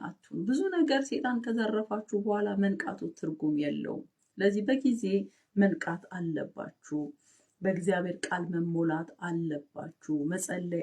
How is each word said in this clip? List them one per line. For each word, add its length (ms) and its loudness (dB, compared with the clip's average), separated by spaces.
አትሁኑ። 420 -10
ብዙ 160 2
ነገር 340 4
ሰይጣን 360 0
ከዘረፋችሁ 800 0
በኋላ 360 0
መንቃቱ 440 0
ትርጉም 440 -2
የለውም። 460 -2
ስለዚህ 260 4
በጊዜ 400 2
መንቃት 540 4
አለባችሁ። 880 -6
በእግዚአብሔር 580 0
ቃል 280 -4
መሞላት 640 0
አለባችሁ። 920 -6
መጸለይ 560 -4